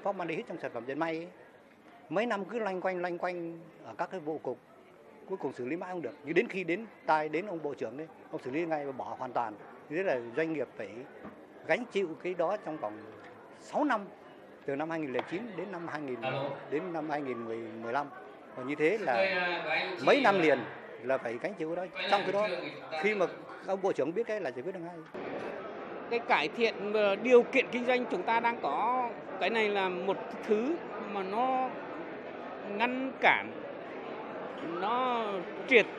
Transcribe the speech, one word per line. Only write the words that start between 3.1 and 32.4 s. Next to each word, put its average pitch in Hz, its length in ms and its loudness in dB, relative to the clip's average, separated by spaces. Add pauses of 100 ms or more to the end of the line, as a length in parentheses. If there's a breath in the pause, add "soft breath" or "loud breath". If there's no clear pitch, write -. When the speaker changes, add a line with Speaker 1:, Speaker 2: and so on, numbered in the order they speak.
Speaker 1:
quanh 170 420 -4 (240)
ở 131 140 -14
các 180 140 -2
cái 190 80 -6
bộ 156 240 -2
cục, 127 160 -4 (720)
cuối 190 80 -4
cùng 135 160 -4
xử 123 120 -6
lý 139 100 -2
mãi 185 160 -6
không 180 100 -4
được. 123 120 -6 (120)
Nhưng 160 100 -2
đến 233 120 6
khi 190 160 -4
đến 180 220 -2 (200)
tai, 156 240 4
đến 165 160 0
ông 170 180 -6
bộ 143 100 -2
trưởng 123 240 -6
ấy, 160 100 -8 (240)
ông 156 120 -6
xử 127 80 -6
lý 165 140 0
ngay 156 200 0
và 139 60 -4
bỏ 120 280 -6
hoàn 127 140 -6
toàn. 120 200 0 (360)
Thế 165 140 -2
là 147 160 2 (160)
doanh 160 180 2
nghiệp 139 140 0 (100)
phải 104 120 -8 (800)
gánh 226 180 4
chịu 175 380 0
cái 180 100 -2
đó 175 320 2
trong 156 120 -4
vòng 107 240 -6 (580)
sáu - 240 0
năm, 226 220 2 (600)
từ 139 100 0
năm 156 140 -2
hai 165 100 -2
nghìn 139 140 -2
lẻ 123 80 2 (100)
chín 175 100 -4 (160)
đến 196 140 -6
năm 170 160 -8
hai 147 140 -6
nghìn, 127 180 -4 (520)
đến 165 220 -2
năm 156 160 -4
hai 147 120 0
nghìn 120 240 -4
mười, 113 120 -4
mười 113 360 -6
lăm. 143 140 0 (480)
Và 131 80 -8
như 139 120 -2
thế 156 220 4
là 160 180 2 (880)
mấy 247 160 8
năm 202 200 8
liền 143 180 8 (440)
là 131 140 2
phải 120 240 -4
gánh 190 120 -4
chịu 160 220 -4
cái 180 120 -4
đó. - 240 -6
Trong 202 100 6
cái 180 100 -2
đó, 202 160 2 (540)
khi 208 140 4
mà 185 100 4 (420)
ông 190 140 0
bộ 185 120 4
trưởng 151 200 0
biết 226 140 0
cái 214 140 -2
là 139 100 -2
giải 123 100 -8
quyết 170 100 -4
được 190 80 -8
ngay. 170 180 -10 (1120)
Speaker 2:
Cái 233 100 2
cải 165 280 4
thiện, 208 460 2
ờ, 208 220 6
điều 240 280 10
kiện - 280 4
kinh 233 140 -2
doanh 247 260 4
chúng 180 120 0
ta 233 160 4
đang 233 220 2
có, 226 480 2 (300)
cái 175 100 4
này 220 200 4
là 196 200 2
một 185 280 0 (300)
thứ 233 280 4 (360)
mà 202 120 -2
nó 254 460 2 (1080)